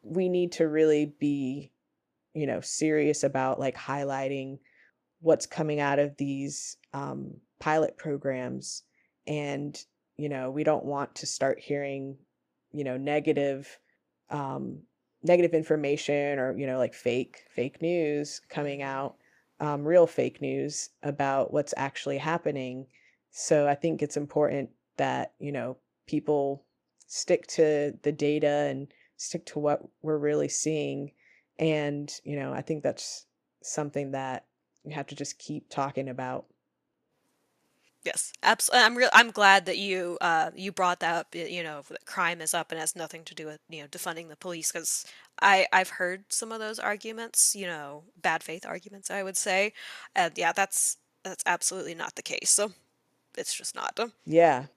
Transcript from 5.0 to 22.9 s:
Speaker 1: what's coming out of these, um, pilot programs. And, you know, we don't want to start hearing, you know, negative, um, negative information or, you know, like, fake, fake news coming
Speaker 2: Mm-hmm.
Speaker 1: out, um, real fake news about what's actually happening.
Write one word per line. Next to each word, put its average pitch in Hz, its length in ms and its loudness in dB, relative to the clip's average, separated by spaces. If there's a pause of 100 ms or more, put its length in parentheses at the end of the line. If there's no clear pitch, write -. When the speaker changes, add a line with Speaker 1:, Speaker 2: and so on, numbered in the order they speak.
Speaker 1:
what's 160 260 6
coming 151 340 -2
out 143 180 2
of 143 180 0
these, 139 600 -6 (160)
um, 139 480 -8 (180)
pilot 156 380 2
programs. 135 840 -6 (440)
And, 147 560 -6 (340)
you 147 120 -4
know, 131 220 -4
we 151 120 -2
don't 151 220 2
want 139 320 -4
to 135 100 -10
start - 320 0
hearing, 139 580 -6 (560)
you 143 120 -6
know, 127 120 -4
negative, 143 840 0 (520)
um, 139 520 -6 (400)
negative 170 300 6
information 147 840 0
or, 127 180 -2
you 135 100 -4
know, 131 120 -2
like, 123 160 0
fake, - 540 -4
fake - 320 -4
news 151 680 -2
coming 143 340 -6
Speaker 2:
Mm-hmm. - 0 -
Speaker 1:
out, 135 340 -6 (420)
um, 147 260 -2
real 165 220 10
fake 127 340 -2
news 139 500 -4 (120)
about 139 500 0
what's 147 240 0
actually 139 420 -4
happening. 139 680 -4 (440)